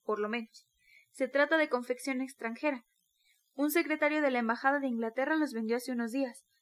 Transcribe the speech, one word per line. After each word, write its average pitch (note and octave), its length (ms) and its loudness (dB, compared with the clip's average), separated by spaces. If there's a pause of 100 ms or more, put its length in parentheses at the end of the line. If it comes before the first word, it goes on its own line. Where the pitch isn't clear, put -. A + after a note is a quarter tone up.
por G#3+ 160 -2
lo G#3 100 -2
menos. A3+ 400 -8 (420)
Se C4 160 -2
trata D4 300 4
de D#4 100 4
confección B3+ 540 -2
extranjera. B3+ 640 -4 (720)
Un D4 160 0
secretario D4+ 500 2
de C#4 100 4
la B3 80 0
Embajada A#3+ 400 2
de C4+ 80 -2
Inglaterra A#3+ 480 -2
los D4+ 180 0
vendió A3+ 220 -2
hace B3 160 -4
unos A#3 200 -4
días, B3+ 340 -2 (160)